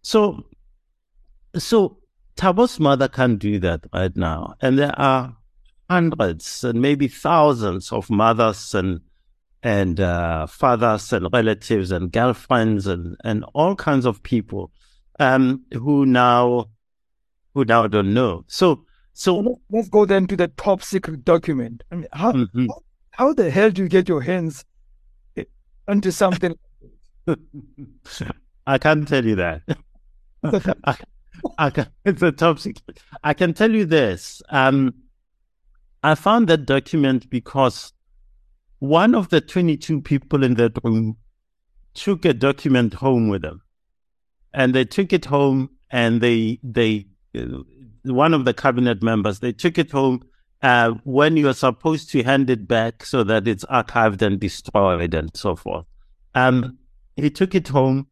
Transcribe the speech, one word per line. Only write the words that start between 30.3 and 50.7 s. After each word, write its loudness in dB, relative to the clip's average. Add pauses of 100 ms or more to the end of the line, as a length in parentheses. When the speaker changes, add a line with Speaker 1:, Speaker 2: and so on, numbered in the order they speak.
Speaker 1:
<laughs> -
I, -2 (640)
I 0
can, -4 (180)
it's 0
a 2
top 0
secret. -14 (240)
I -2
can 0
tell 2
you 0
this. 0
Um, 2 (1080)
I 4
found 2
that 4
document 0
because -2 (840)
one 2
of 0
the 2
twenty-two -2
people -2
in 2
that 0
room -2 (720)
took -4
a 4
document 2
home 0
with -2
them. -12 (960)
And 2
they 4
took -2
it -2
home 0 (200)
and 2
they, 2
they, -2 (300)
uh, -8 (600)
one 2
of 2
the 0
cabinet 0
members, 0
they -4
took -2
it -2
home, 0 (400)
uh, 4 (120)